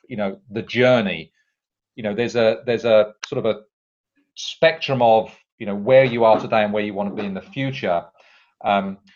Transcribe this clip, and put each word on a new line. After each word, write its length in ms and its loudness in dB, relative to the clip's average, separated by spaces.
you 80 -12
know, 220 -6
the 100 -8
journey. 720 0
You 80 -14
know, 100 -4
there's 220 -4
a, 300 2
there's 200 -4
a 280 4
sort 180 -8
of 20 -2
a 160 -2
spectrum 680 -2
of, 320 4
you 80 -12
know, 100 -6
where 280 4
you 220 2
are 140 6
today 240 0
and 100 -2
where 100 -2
you 100 -6
want 160 -4
to 100 -10
be 80 -6
in 60 -8
the 80 -10
future. 640 -4
Um, 360 -2